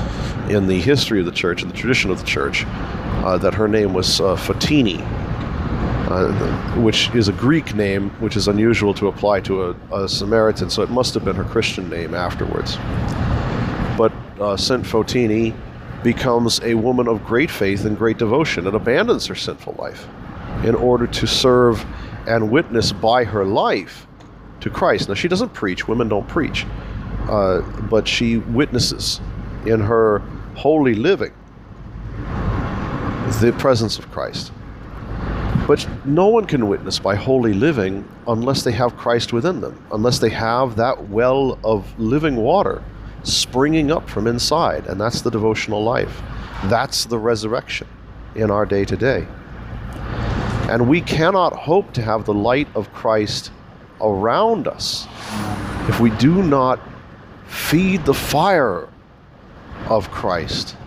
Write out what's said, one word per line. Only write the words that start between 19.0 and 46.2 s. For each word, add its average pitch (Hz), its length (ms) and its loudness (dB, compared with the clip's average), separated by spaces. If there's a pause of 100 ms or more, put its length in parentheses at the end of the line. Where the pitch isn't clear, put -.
her 95 80 -6
sinful - 440 -8
life - 280 -10 (580)
in 117 100 4
order 120 320 4
to - 200 -2
serve 123 580 4 (420)
and 110 240 2
witness 113 420 2
by 113 320 4
her 98 200 0
life 120 640 -2 (540)
to - 100 -4
Christ. 123 380 2
Now, 98 60 -2
she 170 140 0
doesn't 190 260 0
preach. - 340 -4
Women 113 200 2
don't 104 200 0
preach. - 360 -2 (640)
Uh, 95 320 2 (300)
but 107 160 4
she 117 320 0
witnesses 120 800 -2 (460)
in 110 140 4
her 110 400 4 (340)
holy 143 400 4
living 127 380 0 (2000)
the 117 120 6
presence 117 460 2
of - 120 -16
Christ. - 420 -8 (1120)
But 147 200 2 (180)
no 160 240 4
one 220 180 4
can 123 220 0
witness 95 300 -2
by 98 160 0
holy 117 380 2
living 101 560 2 (180)
unless 120 360 0
they 123 100 2
have 120 240 0
Christ 120 360 0
within 131 280 0
them, - 320 -10
unless 113 260 2
they 113 120 4
have 117 460 0
that 117 320 0
well 127 540 2
of 110 360 0
living 135 380 2
water 143 460 2 (400)
springing 147 680 2
up - 180 -2
from 104 180 -2
inside, 120 600 0
and 95 140 -4
that's 113 200 -2
the 117 100 0
devotional 107 520 0
life. 117 400 -2 (420)